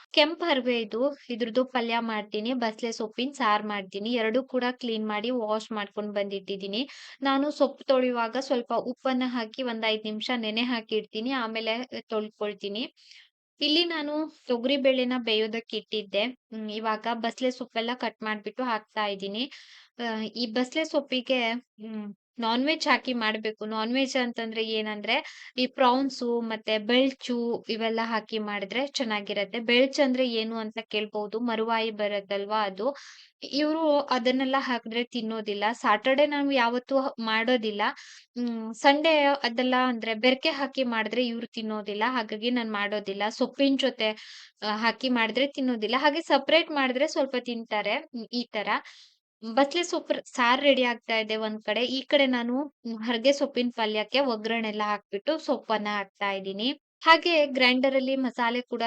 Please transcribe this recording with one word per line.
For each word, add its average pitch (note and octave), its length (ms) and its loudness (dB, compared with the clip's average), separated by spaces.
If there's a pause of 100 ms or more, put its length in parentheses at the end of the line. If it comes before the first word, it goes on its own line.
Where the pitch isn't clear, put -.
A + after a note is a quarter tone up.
(120)
ಕೆಂಪ್ D#4+ 320 4
ಹರ್ವೆ B3 380 2
ಇದು, A#3+ 360 -2 (120)
ಇದ್ರದ್ದು A#3 360 0
ಪಲ್ಯ A#3 340 -2
ಮಾಡ್ತೀನಿ, G#3+ 540 -4
ಬಸ್ಲೆ A3+ 380 -2
ಸೊಪ್ಪಿನ A#3 400 -4
ಸಾರ್ G#3 320 2
ಮಾಡ್ತೀನಿ. G3+ 500 -4
ಎರಡೂ A3+ 300 2
ಕೂಡ B3+ 280 -2
ಕ್ಲೀನ್ A3+ 360 -4
ಮಾಡಿ G#3+ 220 -4
ವಾಶ್ A3 420 -2
ಮಾಡ್ಕೊಂಡ್ G#3 420 -6
ಬಂದಿಟ್ಟಿದೀನಿ. G3+ 760 -4 (320)
ನಾನು C#4 300 2
ಸೊಪ್ಪು C#4+ 320 0
ತೊಳೆಯುವಾಗ B3 560 2
ಸ್ವಲ್ಪ B3+ 340 -2
ಉಪ್ಪನ್ನ B3+ 520 -2
ಹಾಕಿ A#3+ 380 -4
ಒಂದ್ A3+ 220 -4
ಐದ್ G#3+ 180 0
ನಿಮಿಷ G#3+ 320 -4
ನೆನೆ A3 260 -2
ಹಾಕಿಡ್ತೀನಿ, A3+ 680 -2
ಆಮೇಲೆ A3+ 680 -4
ತೊಳ್ಕೊಳ್ತೀನಿ. G#3+ 920 -6 (680)
ಇಲ್ಲಿ D4+ 240 4
ನಾನು D4+ 500 -4 (120)
ತೊಗರಿ B3+ 300 2
ಬೇಳೆನ B3+ 400 2
ಬೇಯೋದಕ್ಕೆ A3 600 -2
ಇಟ್ಟಿದ್ದೆ. G3+ 460 -4
ಹ್ಮ್, A3 480 -8
ಇವಾಗ A3 420 -4
ಬಸ್ಲೆ A#3 380 -2
ಸೊಪ್ಪೆಲ್ಲ A#3 420 -4
ಕಟ್ A3+ 300 -6
ಮಾಡ್ಬಿಟ್ಟು G#3+ 400 -6
ಹಾಕ್ತಾ A3 420 -2
ಇದ್ದೀನಿ. G3+ 460 -4 (480)
ಆ, A3+ 220 -4
ಈ A3+ 240 -4
ಬಸ್ಲೆ B3+ 400 0
ಸೊಪ್ಪಿಗೆ, B3+ 680 0
ಹ್ಮ್, A3 600 -10 (260)
ನಾನ್ A#3 260 2
ವೆಜ್ D#4 220 0
ಹಾಕಿ B3+ 260 2
ಮಾಡ್ಬೇಕು. A3 520 -2
ನಾನ್ A3 280 -2
ವೆಜ್ C4+ 240 0
ಅಂತಂದ್ರೆ A#3 480 -2
ಏನಂದ್ರೆ A3 920 -4
ಈ B3+ 100 0
ಪ್ರಾನ್ಸು B3+ 760 2
ಮತ್ತೆ A3 360 -2
ಬೆಳ್ಚು A#3+ 920 0
ಇವೆಲ್ಲ A3+ 340 -2
ಹಾಕಿ A3 360 -4
ಮಾಡಿದ್ರೆ G#3 480 -4
ಚೆನ್ನಾಗಿರತ್ತೆ. G#3 720 -4
ಬೆಳ್ಚ್ A#3+ 400 2
ಅಂದ್ರೆ B3+ 300 4
ಏನು A3+ 260 -2
ಅಂತ A3 260 -6
ಕೇಳ್ಬೋದು, G#3 580 -4
ಮರುವಾಯಿ A3+ 520 0
ಬರತ್ತಲ್ವಾ G3+ 720 -2
ಅದು. G3+ 320 -2 (480)
ಇವ್ರು D4+ 560 2
ಅದನ್ನೆಲ್ಲ C4 600 0
ಹಾಕಿದ್ರೆ A#3+ 440 -2
ತಿನ್ನೋದಿಲ್ಲ. A3 680 -4
ಸ್ಯಾಟರ್‌ಡೇ B3+ 540 4
ನಾವು C#4+ 260 0
ಯಾವತ್ತೂ B3 480 2
ಹ-, C4+ 200 -2
ಮಾಡೋದಿಲ್ಲ. A3 600 0 (560)
ಹ್ಮ್, A#3 360 -4
ಸಂಡೇ D4 500 6 (200)
ಅದೆಲ್ಲ B3+ 400 2
ಅಂದ್ರೆ A3+ 300 0
ಬೆರ್ಕೆ B3+ 360 4
ಹಾಕಿ C4+ 340 -2
ಮಾಡಿದ್ರೆ A#3 440 0
ಇವ್ರು A#3 200 -4
ತಿನ್ನೋದಿಲ್ಲ, G#3+ 600 -4
ಹಾಗಾಗಿ A3+ 440 -2
ನಾನ್ A#3 200 0
ಮಾಡೋದಿಲ್ಲ. G3+ 580 -2
ಸೊಪ್ಪಿನ C#4 500 2
ಜೊತೆ, A#3+ 300 0 (540)
ಆ, G#3 120 -2
ಹಾಕಿ A3+ 340 0
ಮಾಡಿದ್ರೆ A#3+ 380 2
ತಿನ್ನೋದಿಲ್ಲ, B3 500 -2
ಹಾಗೆ D4+ 240 2
ಸಪರೇಟ್ D#4 500 4
ಮಾಡಿದ್ರೆ C4+ 360 2
ಸ್ವಲ್ಪ C#4 320 -2
ತಿಂತಾರೆ. A3+ 560 -4
ಹ್ಮ್, B3+ 380 -8
ಈ A#3+ 180 -4
ತರ. G3+ 180 -4 (840)
ಬಸ್ಲೆ C#4 300 2
ಸೊಪ್ಪು D#4 300 -4
ರ-, - 120 -4
ಸಾರ್ B3+ 360 2
ರೆಡಿ C4+ 220 6
ಆಗ್ತಾ A#3 340 0
ಇದೆ A3 180 0
ಒಂದ್ G#3+ 260 -4
ಕಡೆ, G#3+ 240 0
ಈ B3+ 160 -4
ಕಡೆ C#4 240 6
ನಾನು, B3+ 380 0
ಹ್ಮ್, A#3 340 -10
ಹರ್ಗೆ A3+ 360 4
ಸೊಪ್ಪಿನ C4+ 420 0
ಪಲ್ಯಕ್ಕೆ G#3+ 440 0
ಒಗ್ಗರಣೆ A3+ 500 0
ಎಲ್ಲ G#3+ 160 -4
ಹಾಕ್ಬಿಟ್ಟು G#3 520 -2
ಸೊಪ್ಪನ್ನ A3 540 -2
ಹಾಕ್ತಾ G3+ 400 -2
ಇದ್ದೀನಿ. G3 480 -4 (220)
ಹಾಗೆ E4 440 6
ಗ್ರೈಂಡರ್ B3+ 500 4
ಅಲ್ಲಿ C4+ 200 2
ಮಸಾಲೆ B3 460 0
ಕೂಡ A#3 260 -4